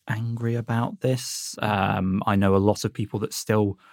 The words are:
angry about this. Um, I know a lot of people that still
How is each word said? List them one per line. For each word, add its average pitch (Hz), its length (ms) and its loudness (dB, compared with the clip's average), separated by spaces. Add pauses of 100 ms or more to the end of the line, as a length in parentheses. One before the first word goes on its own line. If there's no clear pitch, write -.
angry 117 480 -4
about 117 460 -2
this. - 600 -4
Um, 98 640 0
I 101 100 2
know 98 180 4
a 98 40 6
lot 101 260 2
of 113 80 -4
people 107 280 -6
that 107 120 -6
still 104 460 0 (140)